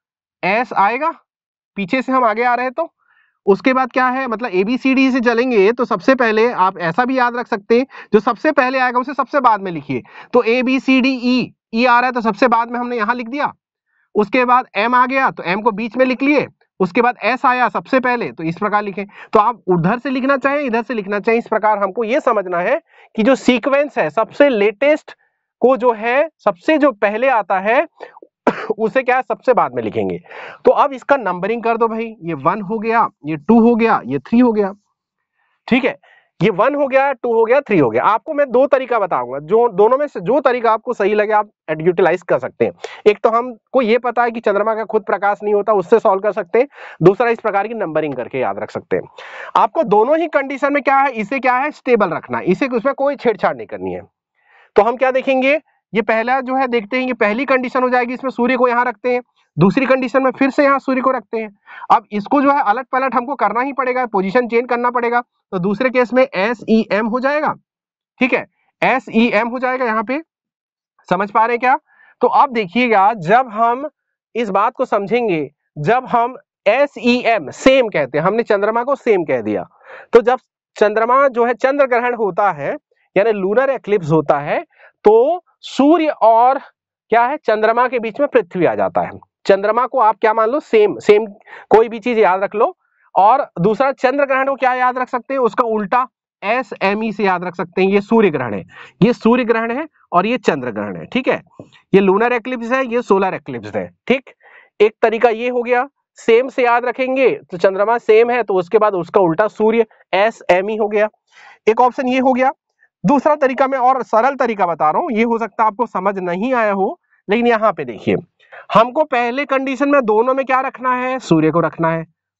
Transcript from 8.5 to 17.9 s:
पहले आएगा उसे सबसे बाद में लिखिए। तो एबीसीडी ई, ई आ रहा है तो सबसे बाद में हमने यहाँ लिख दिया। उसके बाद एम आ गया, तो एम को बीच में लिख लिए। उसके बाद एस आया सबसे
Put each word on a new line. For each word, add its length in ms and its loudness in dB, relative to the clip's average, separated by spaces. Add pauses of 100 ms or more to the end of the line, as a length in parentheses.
पहले 280 0
आएगा 200 0
उसे 140 -6
सबसे 260 -2
बाद 220 2
में 100 -8
लिखिए। 300 -6 (320)
तो 100 4
एबीसीडी 800 2
ई, 300 -2 (200)
ई 120 0
आ 140 4
रहा 80 0
है 60 -4
तो 80 -4
सबसे 260 0
बाद 240 0
में 80 -6
हमने 180 -6
यहाँ 180 -2
लिख 120 -10
दिया। 260 -6 (600)
उसके 300 0
बाद 300 2
एम 200 0
आ 100 4
गया, 260 -2
तो 120 -12
एम 180 -2
को 100 2
बीच 260 -6
में 80 4
लिख 160 -2
लिए। 260 2 (320)
उसके 220 0
बाद 220 2
एस 220 -2
आया 240 2
सबसे 300 0